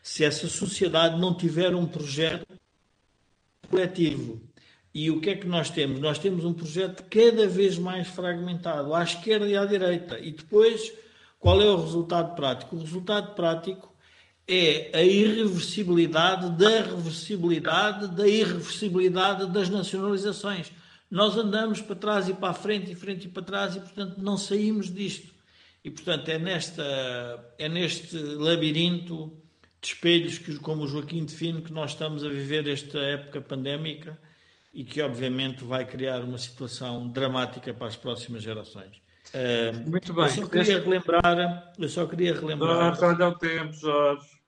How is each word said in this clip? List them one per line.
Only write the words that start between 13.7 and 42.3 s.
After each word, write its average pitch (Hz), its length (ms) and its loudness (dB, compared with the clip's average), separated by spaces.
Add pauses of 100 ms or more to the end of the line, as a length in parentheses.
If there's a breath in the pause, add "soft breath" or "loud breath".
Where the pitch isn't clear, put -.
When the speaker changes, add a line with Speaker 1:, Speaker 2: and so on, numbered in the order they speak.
Speaker 1:
é 160 500 2
a 160 60 6
irreversibilidade 180 1500 4
da 208 320 6
reversibilidade 175 1300 0
da 202 140 4
irreversibilidade 185 1160 2
das 180 220 0
nacionalizações. 196 1040 -2 (400 loud breath)
Nós 202 260 2
andamos 220 440 0
para 190 160 -8
trás 208 320 0
e 190 60 -2
para 190 160 -4
a 165 40 -4
frente, 196 380 -4
e - 20 -10
frente 190 320 -10
e 175 40 -14
para 190 120 -12
trás, 196 340 -4
e, 190 40 -10
portanto, 190 380 -10
não 196 180 -2
saímos 208 560 0
disto. 190 400 -8 (520 soft breath)
E, 151 60 -10
portanto, 156 380 -4
é 160 100 -2
nesta, 165 440 -4 (760)
é 151 100 -6
neste 170 480 -4
labirinto 156 1200 0 (440 soft breath)
de - 80 -10
espelhos 170 500 2
que, 147 200 -10
como 156 260 -4
o 139 40 -4
Joaquim 151 360 -6
define, 165 360 -6
que 160 120 -14
nós 156 180 -6
estamos 151 340 -6
a 151 40 -6
viver 143 380 -4
esta 147 320 -6
época 143 420 -6
pandémica 147 800 -8 (540 soft breath)
e 135 100 -14
que, 127 200 -6
obviamente, 131 600 -4
vai 127 220 -4
criar 127 400 -6
uma 123 140 -8
situação 120 720 -10
dramática 127 640 -4
para 117 120 -10
as 110 100 -10
próximas 117 460 -10
gerações. 101 600 -14 (300 soft breath)
Eh, 120 400 0
Speaker 2:
Muito 156 380 -4
Speaker 1:
eu 165 40 -6
Speaker 2:
bem. 160 160 4
Speaker 1:
só 196 160 -4
queria 175 160 2
Speaker 2:
Este 190 220 4
Speaker 1:
relembrar, 175 920 2
eu 156 100 -4
só 170 180 -2
queria 170 280 0